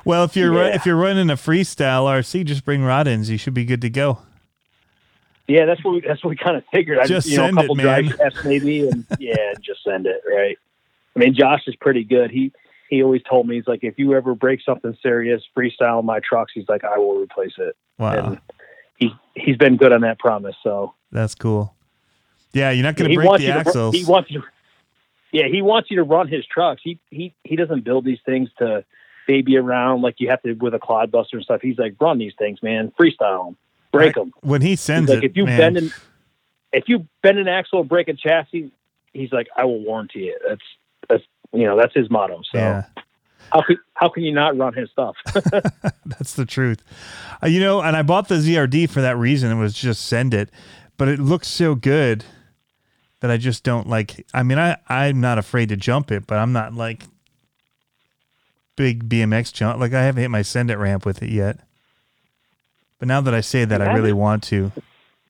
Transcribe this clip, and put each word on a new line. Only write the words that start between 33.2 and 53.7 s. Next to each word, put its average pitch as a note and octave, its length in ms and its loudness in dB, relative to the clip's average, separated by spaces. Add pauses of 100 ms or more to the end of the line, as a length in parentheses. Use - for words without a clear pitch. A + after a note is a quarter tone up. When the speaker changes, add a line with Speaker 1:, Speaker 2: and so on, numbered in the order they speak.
Speaker 2:
'em. - 80 -20 (340)
Break D3 260 4
Speaker 1:
I, A2 40 0
Speaker 2:
'em." E2+ 200 -8
Speaker 1:
when C#3 220 0
he F#3 120 2
sends D3+ 360 0
Speaker 2:
He's B2+ 60 6
like, A2 80 -2
Speaker 1:
it, - 60 -2
Speaker 2:
"If - 60 -8
you G3 80 2
Speaker 1:
man. - 140 2
Speaker 2:
bend E3+ 180 4
an, D#3+ 140 -2 (840)
if C3 160 0
you F#3+ 180 0 (140)
bend G3 160 6
an G3 100 -2
axle F#3 320 -2
or D#3 60 0
break C#3 220 0
a D3+ 80 -4
chassis," D#3 560 -2 (420)
he's B2+ 180 -10
like, A#2+ 240 -2
"I B2+ 100 0
will A#2+ 180 -2
warranty G#2 460 -8
it." E2 180 -10
That's, G#2 140 -6 (460)
that's - 160 2 (300)
you A2+ 120 0
know, G2+ 120 2
that's A#2 160 4
his A#2 160 0
motto. F#2+ 320 -2 (100)
So G2 60 -4
Speaker 1:
Yeah. G2 260 -2 (680)
Speaker 2:
how D#3 100 4
could, - 160 2 (180)
how E3+ 140 2
can E3+ 140 -6
you D#3 80 -4
not D3 260 0
run C3 160 -2
his A#2+ 180 -10
stuff? A#2+ 300 -4
<laughs> - 40 -20
Speaker 1:
<laughs> - 800 -2
That's - 300 -12
the C3 100 -4
truth. B2 380 -2 (600)
Uh, - 40 -2
you E3+ 120 2
know, G3 220 2
and D#3 140 0
I D#3+ 80 0
bought F#3 240 2
the F3 120 0
Z E3 180 2
R C#3 100 2
D D#3 200 2
for C#3 140 -4
that B2+ 160 0
reason. B2 340 0
It A2+ 80 -2
was G#2 140 -2
just A#2+ 320 -4
send A#2+ 280 -2
it, G#2 160 -2 (480)
but C3+ 100 0
it C#3 120 0
looks D3+ 280 0
so D#3+ 280 0
good C3 480 0 (960)
that B2 100 -2
I A#2 60 0
just B2 260 -4
don't, A#2+ 260 -2